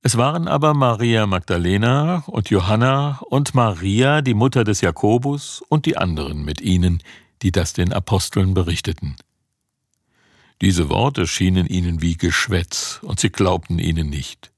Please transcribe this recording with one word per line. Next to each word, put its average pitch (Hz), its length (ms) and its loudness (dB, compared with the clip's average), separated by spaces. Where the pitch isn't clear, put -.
Es 117 160 0
waren 156 300 0
aber 147 260 2
Maria 117 540 2
Magdalena 101 960 0
und - 240 -4
Johanna 123 720 2
und 139 340 -2
Maria, 117 680 2
die 127 100 0
Mutter 120 300 2
des 104 180 0
Jakobus, 120 880 0
und 151 180 0
die 160 120 0
anderen 76 480 -4
mit 76 160 -6
ihnen, 90 420 2
die 95 80 2
das 85 220 0
den 87 200 0
Aposteln 95 600 0
berichteten. 82 640 -4
Diese 87 300 2
Worte 113 380 0
schienen 92 400 0
ihnen 87 340 -2
wie 85 160 0
Geschwätz, - 840 -4
und 113 160 -6
sie - 100 -2
glaubten 90 480 -2
ihnen 82 320 -2
nicht. - 480 -10